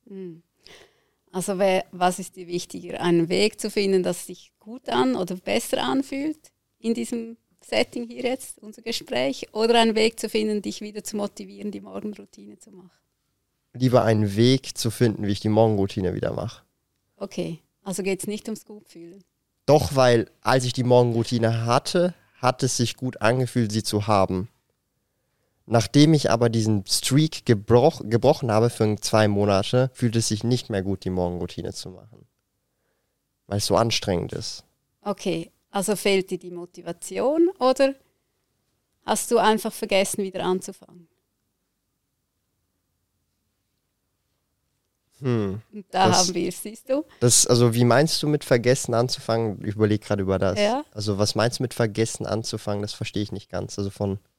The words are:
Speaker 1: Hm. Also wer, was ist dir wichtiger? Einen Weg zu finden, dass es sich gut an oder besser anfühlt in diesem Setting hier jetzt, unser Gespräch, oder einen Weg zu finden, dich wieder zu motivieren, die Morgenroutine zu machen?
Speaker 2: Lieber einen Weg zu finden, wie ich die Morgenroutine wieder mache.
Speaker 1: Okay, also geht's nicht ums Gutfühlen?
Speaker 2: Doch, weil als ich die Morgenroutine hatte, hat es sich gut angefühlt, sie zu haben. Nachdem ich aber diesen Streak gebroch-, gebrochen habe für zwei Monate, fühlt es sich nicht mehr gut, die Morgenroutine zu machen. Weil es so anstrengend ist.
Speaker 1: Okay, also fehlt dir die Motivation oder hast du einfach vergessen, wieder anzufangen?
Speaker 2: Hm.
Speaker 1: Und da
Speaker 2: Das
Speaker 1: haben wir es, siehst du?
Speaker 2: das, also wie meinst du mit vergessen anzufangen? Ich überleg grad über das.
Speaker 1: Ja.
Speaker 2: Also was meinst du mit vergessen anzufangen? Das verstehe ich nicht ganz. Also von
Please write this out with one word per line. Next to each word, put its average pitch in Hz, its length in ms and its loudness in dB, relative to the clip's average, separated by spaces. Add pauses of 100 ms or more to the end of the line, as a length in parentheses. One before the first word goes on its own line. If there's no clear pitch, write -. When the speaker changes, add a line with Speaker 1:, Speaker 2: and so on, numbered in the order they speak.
Speaker 1:
Hm. 185 360 -16 (920)
Also 185 260 -4
wer, 190 320 2
was 180 300 0
ist - 160 -14
dir 180 100 -16
wichtiger? 175 540 -8
Einen 170 280 2
Weg 196 320 0
zu 214 120 -4
finden, 196 320 2
dass 180 140 -2
es - 100 -14
sich - 320 -18
gut 240 280 -18
an 254 280 0
oder 180 180 -6
besser - 480 -4
anfühlt 269 560 -4 (400)
in 226 160 -2
diesem 226 420 -8 (240)
Setting - 460 -2
hier 240 160 -14
jetzt, 262 380 -6
unser 214 220 -20
Gespräch, 247 720 -4
oder 226 280 2
einen 226 160 4
Weg 220 240 0
zu - 80 -6
finden, 214 340 -2
dich 208 180 -10
wieder 208 220 -14
zu - 140 -10
motivieren, 202 560 -8
die 202 80 -10
Morgenroutine 202 800 -14
zu 220 100 -20
machen? 185 220 -20 (800)
Speaker 2:
Lieber 120 320 4
einen 107 320 2
Weg 127 420 2
zu 117 140 -2
finden, 107 340 0
wie 101 60 0
ich 101 80 -4
die 107 80 -4
Morgenroutine 104 640 2
wieder - 180 -4
mache. - 300 -8 (540)
Speaker 1:
Okay, 175 420 -10 (260)
also 190 180 -8
geht's 190 240 -4
nicht 208 220 -8
ums 214 180 -10
Gutfühlen? 185 580 -20 (420)
Speaker 2:
Doch, 143 300 4
weil 120 340 6 (120)
als 127 220 2
ich 123 100 -4
die 127 100 0
Morgenroutine 117 840 4
hatte, 170 480 2 (200)
hat 127 280 0
es 127 140 0
sich 117 200 -2
gut - 260 -8
angefühlt, 120 500 0
sie 110 100 -2
zu 101 240 -2
haben. 95 420 2 (1200)
Nachdem 143 480 4
ich 143 160 2
aber 117 200 2
diesen 110 360 0
Streak - 600 0
gebroch-, 120 600 4
gebrochen 117 420 2
habe 110 200 4
für 107 300 0
zwei 107 260 4
Monate, 104 680 2
fühlt 117 220 -2
es 113 120 0
sich 110 160 -4
nicht 120 260 0
mehr 98 120 -2
gut, 95 220 -4
die 95 60 -4
Morgenroutine 87 600 -4
zu - 180 -14
machen. 110 360 -20 (1200)
Weil 101 120 -4
es - 80 -4
so 95 100 2
anstrengend 98 580 0
ist. - 300 -12 (380)
Speaker 1:
Okay, 175 480 -6 (200)
also 196 260 -2
fehlt 190 340 0
dir 185 80 -6
die 180 120 -14
Motivation 185 1000 -2 (100)
oder 262 360 2 (1120)
hast - 240 -2
du 233 80 4
einfach 214 340 2
vergessen, 196 520 -2
wieder 185 200 -8
anzufangen? 175 640 -6 (4000)
Speaker 2:
Hm. 113 400 0 (120)
Speaker 1:
Und 208 180 -14
da 185 180 0
Speaker 2:
Das 180 100 2 (100)
Speaker 1:
haben 180 60 -6
wir 180 140 -4
es, - 140 -10
siehst 214 260 -16
du? 277 160 -2 (140)
Speaker 2:
das, - 300 4
also 120 260 4
wie 120 100 4
meinst 127 380 4
du 147 60 -2
mit 147 160 -2
vergessen 123 500 2
anzufangen? 113 720 -2
Ich 104 80 -6
überleg 107 280 2
grad 101 180 -2
über 95 180 0
das. 95 220 0
Speaker 1:
Ja. 240 320 0
Speaker 2:
Also 104 260 -4
was 104 160 2
meinst 113 240 0
du 131 60 -2
mit 117 100 -6
vergessen 110 500 -2
anzufangen? 104 580 -6
Das 104 120 -8
verstehe 107 300 -6
ich - 80 -10
nicht - 180 -12
ganz. 95 300 -8
Also 98 100 -4
von 98 300 -4 (180)